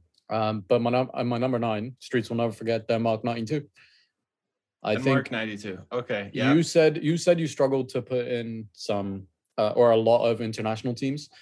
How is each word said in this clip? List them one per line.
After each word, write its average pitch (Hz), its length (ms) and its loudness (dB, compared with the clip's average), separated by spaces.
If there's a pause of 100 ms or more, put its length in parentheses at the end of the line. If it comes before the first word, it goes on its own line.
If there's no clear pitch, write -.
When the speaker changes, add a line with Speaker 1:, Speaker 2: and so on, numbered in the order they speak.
(300)
Speaker 1:
Um, 107 360 -2
but 120 140 4
my 117 100 0
num-, 127 220 0
uh, 127 120 -4
my 120 120 0
number 127 220 0
nine, 113 400 -4
Streets - 320 -4
will 117 80 -2
never 117 140 0
forget 113 360 -4
Denmark 113 360 0
nineteen 117 200 -4
two. 143 240 -4 (1120)
I - 120 0
Speaker 2:
Denmark 131 320 2
Speaker 1:
think - 60 -8
Speaker 2:
ninety-two. 104 460 -6 (140)
Okay, 107 400 -6
yeah. 131 220 2
Speaker 1:
you 165 80 6
said, 156 400 4
you 160 140 0
said 170 220 2
you 160 80 -2
struggled 135 440 0
to 127 120 -4
put 123 240 -4
in 113 460 -6
some, 98 540 -4 (320)
uh, 107 180 2
or 120 160 6
a 113 40 6
lot 117 320 4
of 113 120 0
international 110 540 -4
teams. 139 340 -6 (140)